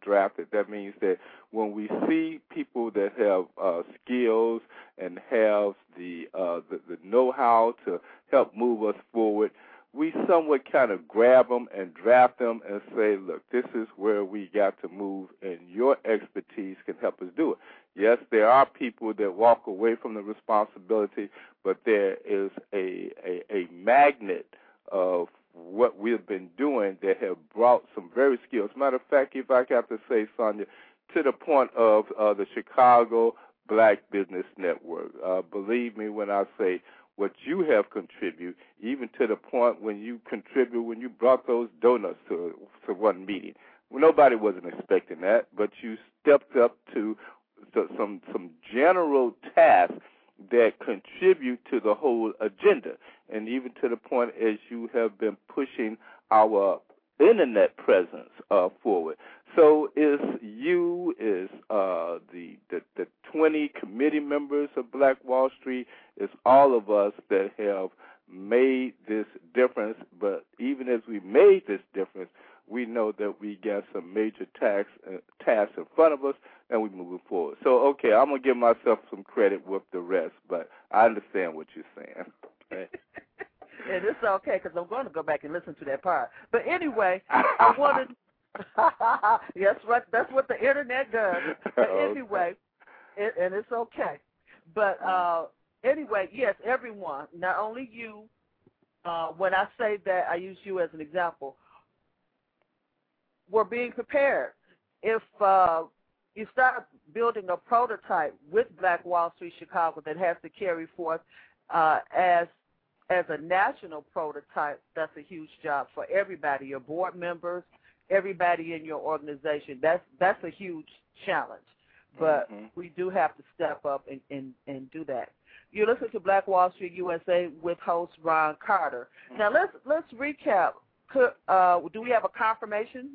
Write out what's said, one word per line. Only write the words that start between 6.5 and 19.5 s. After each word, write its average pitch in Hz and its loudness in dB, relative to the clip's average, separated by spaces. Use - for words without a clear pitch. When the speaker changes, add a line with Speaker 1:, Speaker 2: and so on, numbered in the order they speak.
Speaker 1:
the, 92 -10
the 87 -12
know-how 117 2
to 87 -6
help 127 2
move 113 -2
us 104 -4
forward, 107 0
we 156 -4
somewhat 156 2
kind 131 4
of 90 -6
grab 120 6
'em 120 -4
and 92 -10
draft 123 4
'em 117 -2
and 101 -8
say, 107 2
"Look, 95 -10
this 123 -2
is 113 -4
where 104 0
we 98 -10
got 98 -2
to 92 -14
move, 95 -10
and 90 -10
your 123 2
expertise 101 -6
can 90 -10
help 101 -6
us 92 -12
do 156 0
it." - -6
Yes, 101 2
there 110 4
are 135 6
people 113 -8
that 101 -4
walk 113 4